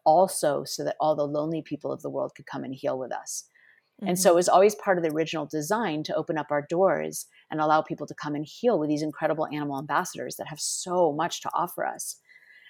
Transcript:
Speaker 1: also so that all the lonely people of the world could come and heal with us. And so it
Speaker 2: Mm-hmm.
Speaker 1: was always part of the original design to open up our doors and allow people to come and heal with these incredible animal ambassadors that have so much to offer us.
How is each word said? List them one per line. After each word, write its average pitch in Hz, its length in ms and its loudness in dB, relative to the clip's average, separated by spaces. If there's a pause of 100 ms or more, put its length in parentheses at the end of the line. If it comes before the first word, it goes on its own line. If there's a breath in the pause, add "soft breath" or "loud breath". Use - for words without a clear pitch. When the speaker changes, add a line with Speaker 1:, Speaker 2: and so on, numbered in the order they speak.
Speaker 1:
also 156 640 4
so - 180 -6
that 143 160 -2
all 156 160 2
the 147 100 0
lonely 151 360 -2
people 139 320 -6
of 139 80 -8
the 143 80 -8
world 135 260 -4
could 147 100 -20
come 139 200 -8
and 131 100 -8
heal 135 240 -4
with 123 140 -8
us. - 320 -8 (560 soft breath)
And 185 180 0
so 202 80 4
it 180 40 10
Speaker 2:
Mm-hmm. 170 40 8
Speaker 1:
was 175 140 4
always 202 260 8
part 190 220 0
of 165 80 0
the 160 40 2
original 156 360 -2
design 156 580 -2
to 160 120 -4
open 156 220 -2
up 147 140 -4
our 147 180 0
doors 165 580 0 (220 soft breath)
and 156 120 -2
allow 156 200 4
people 151 260 -8
to 143 60 -12
come 147 220 -6
and 151 100 -6
heal 226 320 0
with 151 120 0
these 151 120 0
incredible 156 460 -2
animal 147 320 -4
ambassadors 143 560 -4
that - 120 -8
have 151 120 -12
so 175 540 0
much 160 300 -2
to - 100 -6
offer - 320 -2
us. - 320 -8 (520 loud breath)